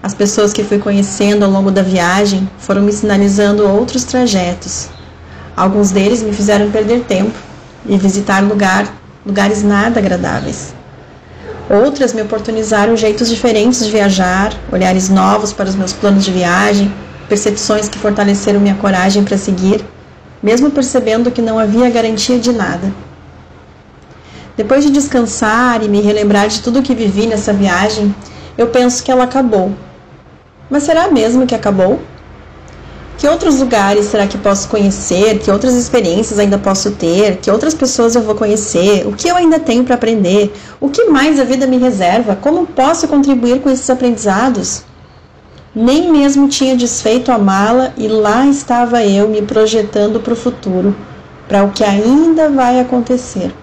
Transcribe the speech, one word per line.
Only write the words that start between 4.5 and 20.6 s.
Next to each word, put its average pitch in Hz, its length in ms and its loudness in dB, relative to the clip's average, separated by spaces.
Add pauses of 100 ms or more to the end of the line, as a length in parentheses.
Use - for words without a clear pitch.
Alguns 196 340 2
deles 202 320 0
me 214 100 -4
fizeram 202 380 0
perder 220 340 0
tempo 208 320 -2 (480)
e 196 140 0
visitar 196 440 0
lugar, 202 540 0 (300)
lugares 202 380 0
nada 208 340 2
agradáveis. 175 720 -4 (960)
Outras 262 440 2
me 220 100 -4
oportunizaram 214 760 -2
jeitos 214 320 0
diferentes 226 560 0
de 214 60 -4
viajar, 196 600 0 (180)
olhares 185 380 0
novos 196 440 2
para 190 160 -6
os 190 60 -4
meus 190 180 -4
planos 196 320 2
de 190 60 -4
viagem, 196 640 0 (340)
percepções 208 600 -2
que - 100 -10
fortaleceram 202 640 0
minha 202 160 2
coragem 196 480 2
para 202 120 -2
seguir, 196 480 0 (560)
mesmo 247 300 2